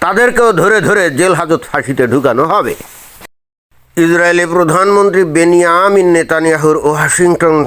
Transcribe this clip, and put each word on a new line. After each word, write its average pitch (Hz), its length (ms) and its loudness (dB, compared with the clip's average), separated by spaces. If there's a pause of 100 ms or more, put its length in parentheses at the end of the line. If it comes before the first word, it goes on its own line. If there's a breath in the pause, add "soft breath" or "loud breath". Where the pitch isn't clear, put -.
তাদেরকেও 226 520 0
ধরে 196 280 0
ধরে 180 300 0
জেল 170 240 0
হাজত 160 280 -4 (100)
ফাঁসিতে 135 340 -2
ঢুকানো 135 380 0
হবে। 165 300 -2 (1200)
ইসরায়েলি 175 500 0
প্রধানমন্ত্রী 185 800 0
বেনিয়ামিন 175 880 2
নেতানিয়াহুর 160 640 0
ওয়াশিংটন 156 920 0